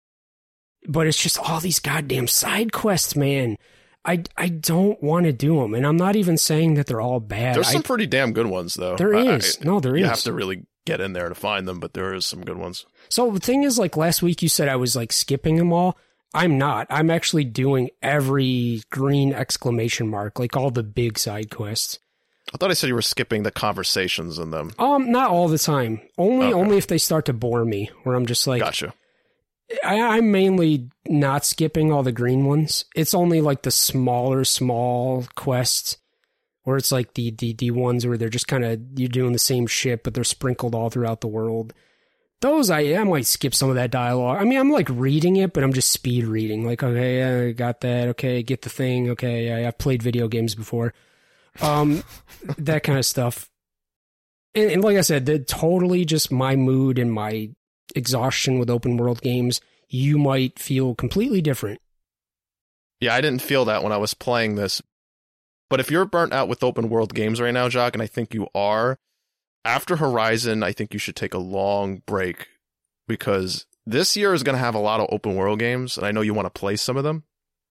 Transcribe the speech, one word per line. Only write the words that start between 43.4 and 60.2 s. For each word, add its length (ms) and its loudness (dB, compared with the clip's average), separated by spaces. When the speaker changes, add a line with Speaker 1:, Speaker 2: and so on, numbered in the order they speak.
Speaker 1:
some 160 2
of 60 2
that 160 0
dialogue. 480 0
I 40 2
mean, 140 4
I'm, 120 4
like, 200 2
reading 460 2
it, 160 2
but 100 0
I'm 100 4
just 180 0
speed 340 0
reading. 420 -2
Like, 160 -4
"Okay, 400 0
I 300 0
got 280 -4
that. 280 0
Okay, 340 -2
get 200 -4
the 60 -10
thing. 420 -2
Okay, 420 -2
I, 160 -2
I've 100 -6
played 240 0
video 260 0
games 280 -2
before." 360 -4
Um, 420 2
<laughs> 280 -10
that 240 -2
kinda 220 0
stuff. 440 -4
And, 180 4
and 120 4
like 120 6
I 60 4
said, 240 2
the, 120 2
totally 640 2
just 280 0
my 240 2
mood 420 2
and 140 0
my 380 -6
exhaustion 640 0
with 120 0
open 260 0
world 240 0
games. 400 0
You 300 2
might 400 2